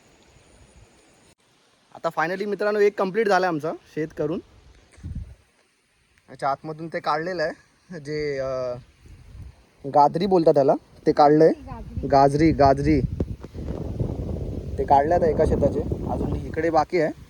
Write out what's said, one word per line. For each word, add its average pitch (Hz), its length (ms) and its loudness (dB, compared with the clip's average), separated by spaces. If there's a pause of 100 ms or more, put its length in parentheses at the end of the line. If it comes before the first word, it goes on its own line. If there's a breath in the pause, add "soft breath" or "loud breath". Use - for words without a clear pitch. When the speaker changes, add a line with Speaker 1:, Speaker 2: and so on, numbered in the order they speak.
(1900)
Speaker 1:
आता 165 140 -8
finally 190 380 -2
मित्रांनो, 208 340 -2
एक 202 180 2
कम्प्लीट 202 300 -2
झालं 185 180 2
आमचं 160 280 -4 (200)
शेत 156 140 -6 (100)
करून. 165 220 -4 (1900)
याच्या 135 200 -4
आतमधून 156 380 -8
ते 165 120 -8
काढलेलं 160 420 -4
आहे, - 580 -10
जे, 147 380 -6
अ, 131 380 -6 (1120)
गाजरी 147 400 4
बोलतात 165 280 4
त्याला, 143 200 4 (320)
ते 156 60 4
काढलंय. 151 360 6
Speaker 2:
गाजरी. - 580 -4
Speaker 1:
गाजरी, 143 460 4
गाजरी. 139 480 2 (1800)
ते 135 60 -4
काढले 143 300 4
आता 175 120 2
एका 151 180 2
शेताचे, - 680 -2
अजून - 360 -4
इकडे 160 240 -4
बाकी 160 300 0
आहे. 151 120 0 (180)